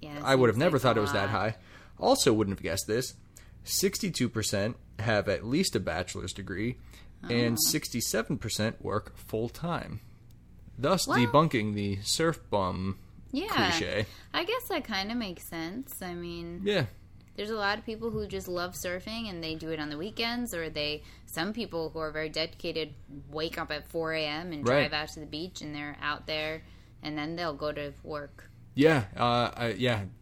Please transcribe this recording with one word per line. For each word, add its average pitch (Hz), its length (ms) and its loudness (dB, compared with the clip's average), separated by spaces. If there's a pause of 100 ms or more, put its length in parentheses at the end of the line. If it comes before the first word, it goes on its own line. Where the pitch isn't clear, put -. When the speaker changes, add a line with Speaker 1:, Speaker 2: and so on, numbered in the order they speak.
Speaker 1:
Yeah, 151 160 -10
it 147 60 -6
Speaker 2:
I 135 120 6
would 127 140 10
have 104 60 4
Speaker 1:
seems 117 40 0
Speaker 2:
never 156 180 6
Speaker 1:
like 120 40 4
Speaker 2:
thought 117 160 6
Speaker 1:
a - 20 4
Speaker 2:
it 107 40 6
was 98 100 2
that 101 100 4
Speaker 1:
lot. 98 60 0
Speaker 2:
high. 104 260 2 (420)
Also 226 360 6
wouldn't 101 240 4
have - 60 -12
guessed 90 240 0
this. 117 260 0 (500)
Sixty-two 180 640 0
percent 107 460 0 (240)
have 104 300 2
at 95 160 2
least 143 300 2
a 110 40 4
bachelor's 90 540 -4
degree, 101 440 -4 (520)
and 120 280 4
Speaker 1:
Oh. - 120 2
Speaker 2:
sixty-seven 156 680 0
percent 107 460 -2
work - 340 -4
full-time. 117 840 -4 (760)
Thus 160 300 4
Speaker 1:
Well, 330 120 4
Speaker 2:
debunking 139 560 6
the 101 280 0
surf 165 360 2 (100)
bum 95 480 0 (340)
Speaker 1:
yeah, 311 160 -2
Speaker 2:
cliche. 180 580 2 (280)
Speaker 1:
I 320 100 0
guess 480 260 -2
that 330 180 -2
kinda 208 280 -2
makes 202 320 -6
sense. 175 540 -8
I 180 120 -6
mean, 170 500 -8
Speaker 2:
Yeah. 196 220 2 (500)
Speaker 1:
there's 208 160 -6
a 226 40 -4
lot 208 220 0
of 214 80 -12
people 226 260 -4
who 214 160 -4
just 190 200 -6
love 180 260 -4
surfing, 196 560 -6
and 170 140 -8
they 160 120 -4
do 160 140 -8
it 160 100 -4
on 151 100 -4
the 147 80 -6
weekends, 226 560 -4
or 165 160 -2
they, 151 340 -4 (220)
some 185 280 -2
people 170 380 -4
who 160 80 -8
are 156 120 -4
very 156 180 -2
dedicated 160 640 -4 (360)
wake 156 280 -4
up 160 140 -4
at 147 160 -6
four 160 260 -2
A 156 120 0
M 160 260 -4
and 147 160 -2
Speaker 2:
Right. 147 220 6
Speaker 1:
drive 147 40 -6
out 151 160 -2
to - 100 -12
the 151 60 -10
beach, 151 360 -8
and 151 140 -8
they're 147 260 -8
out 147 260 -2
there, 156 360 -4 (400)
and 151 140 -4
then 151 180 -2
they'll 165 180 -2
go 147 180 -2
to 147 220 -6 (100)
work. 147 460 -10 (240)
Speaker 2:
Yeah, 143 320 8 (100)
uh, 120 400 4
I, 117 120 -2 (100)
yeah. 113 280 2 (160)